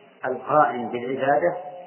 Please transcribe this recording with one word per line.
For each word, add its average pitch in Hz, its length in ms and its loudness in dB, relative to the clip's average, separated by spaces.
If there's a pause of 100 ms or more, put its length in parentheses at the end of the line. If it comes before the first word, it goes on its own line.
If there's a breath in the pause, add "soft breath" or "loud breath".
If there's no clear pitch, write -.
(240)
القائم 131 640 2
بالعبادة 135 680 0 (300)